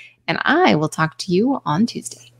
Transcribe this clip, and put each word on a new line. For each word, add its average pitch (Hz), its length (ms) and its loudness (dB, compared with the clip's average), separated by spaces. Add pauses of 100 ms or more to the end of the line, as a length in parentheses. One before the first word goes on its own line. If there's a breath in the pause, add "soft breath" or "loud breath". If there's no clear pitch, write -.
(280 loud breath)
And - 140 -2
I 311 340 2
will 151 140 0
talk - 300 -4
to - 120 -6
you 233 340 0
on 165 200 0
Tuesday. - 540 -10